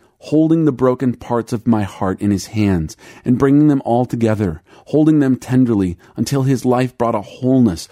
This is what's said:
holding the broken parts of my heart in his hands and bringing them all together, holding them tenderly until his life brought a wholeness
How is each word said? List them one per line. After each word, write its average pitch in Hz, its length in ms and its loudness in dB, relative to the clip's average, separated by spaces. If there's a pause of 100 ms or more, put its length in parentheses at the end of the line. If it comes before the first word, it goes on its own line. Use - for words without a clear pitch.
(260)
holding 160 400 2
the 143 60 2
broken 127 420 0
parts 117 380 -6
of 113 140 -6
my 113 160 2
heart 95 380 -4
in 101 100 -2
his 95 160 -2
hands 95 500 -2 (280)
and 123 140 2
bringing 143 280 4
them 139 180 2
all 120 200 0
together, 107 580 -2 (240)
holding 156 320 2
them 135 160 2
tenderly 117 640 0 (160)
until 131 300 -2
his 131 200 0
life 127 320 0
brought 117 200 -2
a 104 60 -4
wholeness 123 680 0